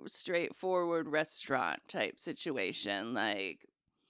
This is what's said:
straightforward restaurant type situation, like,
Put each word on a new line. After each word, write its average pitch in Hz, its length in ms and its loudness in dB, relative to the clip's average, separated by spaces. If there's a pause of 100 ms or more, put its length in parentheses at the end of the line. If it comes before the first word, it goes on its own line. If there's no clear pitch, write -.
straightforward 175 1000 2
restaurant 139 800 0
type 120 300 -2
situation, 104 920 -2
like, 101 540 0 (440)